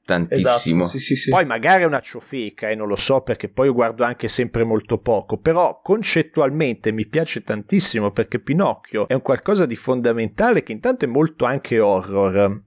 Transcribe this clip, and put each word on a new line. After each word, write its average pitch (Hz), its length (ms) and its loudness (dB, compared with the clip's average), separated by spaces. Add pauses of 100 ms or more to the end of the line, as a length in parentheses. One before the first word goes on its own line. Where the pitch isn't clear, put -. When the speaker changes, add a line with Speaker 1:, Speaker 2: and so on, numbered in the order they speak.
Speaker 1:
Tantissimo. 87 800 2
Speaker 2:
Esatto, 90 160 -4
sì, - 0 -
sì, 131 180 -2
sì. - 140 -2
Speaker 3:
Poi 170 160 2
magari 143 380 2
è - 20 4
una 143 140 0
ciofeca, 113 680 -8
e 110 60 0
non 107 140 -4
lo 101 80 -2
so, 135 260 2
perché 107 260 -4
poi 131 200 2
io 135 40 4
guardo 117 320 0
anche 117 240 -4
sempre 117 340 0
molto 113 360 0
poco, 107 400 -2
però 165 440 0
concettualmente 156 1080 0
mi 110 140 -4
piace 156 360 -4
tantissimo, 107 680 -2
perché - 280 -2
Pinocchio 127 680 -2
è 131 60 0
un 135 80 0
qualcosa 185 420 0
di 120 120 -2
fondamentale 123 880 0
che - 100 -10
intanto 233 340 -2
è - 20 -2
molto 139 380 0
anche 123 340 0
horror, 98 880 2